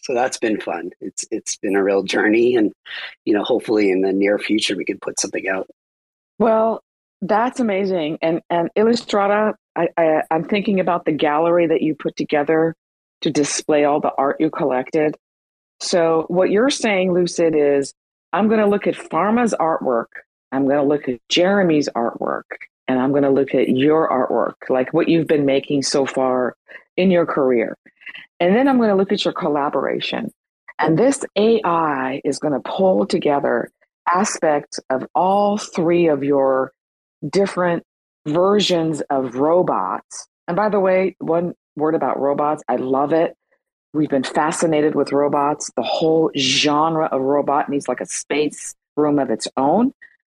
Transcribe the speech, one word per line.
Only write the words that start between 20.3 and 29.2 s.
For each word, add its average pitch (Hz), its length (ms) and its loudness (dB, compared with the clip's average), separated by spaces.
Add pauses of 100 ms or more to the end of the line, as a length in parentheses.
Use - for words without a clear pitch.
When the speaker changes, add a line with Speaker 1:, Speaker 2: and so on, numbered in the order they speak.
Speaker 2:
I'm 135 160 0
gonna 143 160 2
look 143 260 0
at 120 100 -4 (100)
Jeremy's 175 680 2
artwork, - 480 -4 (440)
and 127 120 0
I'm 135 140 0
gonna 139 180 4
look 135 240 2
at 123 140 2
your 151 400 2
artwork, - 600 -2
like, 127 240 0
what 165 140 2
you've 165 200 2
been 147 180 2
making 139 380 0
so 139 220 0
far 127 500 -2 (420)
in 185 120 4
your 170 160 4
career. 127 500 0 (640)
And 180 160 4
then 269 120 4
I'm 262 120 4
gonna 214 160 4
look 196 160 2
at 202 140 0